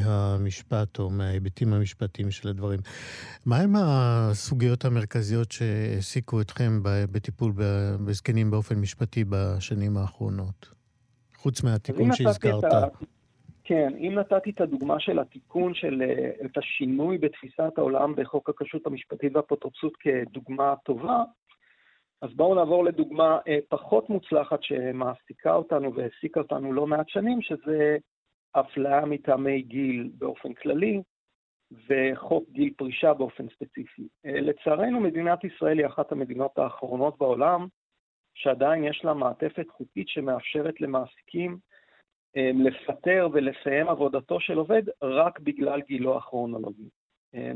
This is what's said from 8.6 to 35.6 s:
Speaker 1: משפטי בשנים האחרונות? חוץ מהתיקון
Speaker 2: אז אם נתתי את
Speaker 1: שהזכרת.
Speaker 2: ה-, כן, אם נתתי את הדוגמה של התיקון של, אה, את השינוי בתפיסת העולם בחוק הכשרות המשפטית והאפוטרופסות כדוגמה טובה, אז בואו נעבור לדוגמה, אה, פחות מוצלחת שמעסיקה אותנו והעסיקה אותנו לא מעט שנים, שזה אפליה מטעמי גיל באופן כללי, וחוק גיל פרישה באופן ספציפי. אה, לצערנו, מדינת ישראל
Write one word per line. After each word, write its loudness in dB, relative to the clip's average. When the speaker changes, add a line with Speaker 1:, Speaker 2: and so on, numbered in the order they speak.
Speaker 1:
משפטי -2
בשנים 0
האחרונות? -6
חוץ -2
מהתיקון 0
Speaker 2:
אז 6
אם 6
נתתי 2
את 6
Speaker 1:
שהזכרת. 2
Speaker 2:
ה-, 6
כן, 2
אם -4
נתתי 2
את -4
הדוגמה 0
של 0
התיקון -4
של, -2
אה, -2
את -10
השינוי -2
בתפיסת -4
העולם 2
בחוק -4
הכשרות -8
המשפטית -4
והאפוטרופסות -4
כדוגמה -2
טובה, 0
אז -10
בואו 4
נעבור 4
לדוגמה, 4
אה, 2
פחות 2
מוצלחת 0
שמעסיקה -2
אותנו 0
והעסיקה -4
אותנו -4
לא 0
מעט -2
שנים, 0
שזה 0
אפליה 2
מטעמי 0
גיל -4
באופן -8
כללי, 0
וחוק 0
גיל 0
פרישה 2
באופן -4
ספציפי. -14
אה, -4
לצערנו, 0
מדינת 0
ישראל 0